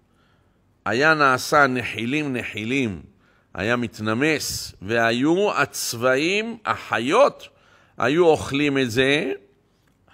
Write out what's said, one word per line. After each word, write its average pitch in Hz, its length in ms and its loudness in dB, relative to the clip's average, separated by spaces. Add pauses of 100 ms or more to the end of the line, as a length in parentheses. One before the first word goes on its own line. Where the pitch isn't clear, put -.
(840)
היה 135 280 2
נעשה 143 540 4
נחילים 127 680 -4
נחילים", 110 680 -4 (520)
היה 110 220 0
מתנמס, 120 1040 -4
"והיו 120 680 0
הצבעים, 143 1120 -2
החיות, 131 840 0 (500)
היו 156 280 2
אוכלים 143 520 2
את 131 140 0
זה, 143 400 0 (840)